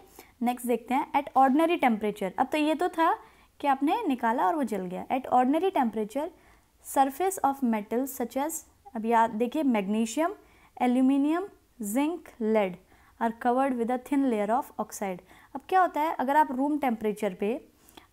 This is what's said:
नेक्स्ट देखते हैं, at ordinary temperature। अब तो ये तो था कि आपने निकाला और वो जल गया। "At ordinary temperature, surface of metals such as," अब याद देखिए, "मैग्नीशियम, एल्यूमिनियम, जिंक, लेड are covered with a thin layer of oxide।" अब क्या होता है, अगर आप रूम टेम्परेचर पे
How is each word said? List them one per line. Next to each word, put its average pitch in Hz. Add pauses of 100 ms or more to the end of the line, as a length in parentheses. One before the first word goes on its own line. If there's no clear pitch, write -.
(420)
नेक्स्ट 247
देखते 240
हैं, 302
at 285
ordinary 294
temperature। 208
अब 262
तो 302
ये 302
तो 349
था 349 (420)
कि 285
आपने 285
निकाला 262
और 349
वो 294
जल 202
गया। 185
"At 262
ordinary 294
temperature, 226 (640)
surface 277
of 277
metals 233
such 240
as," 220 (440)
अब 214
याद 226
देखिए, 240
"मैग्नीशियम, 226 (460)
एल्यूमिनियम, 277 (340)
जिंक, 285 (120)
लेड 214 (460)
are 226 (140)
covered 262
with 226
a 254
thin 277 (100)
layer 220
of -
oxide।" 190 (360)
अब 269
क्या 370
होता 311
है, 330
अगर 269
आप 311
रूम 285
टेम्परेचर 214
पे 208 (440)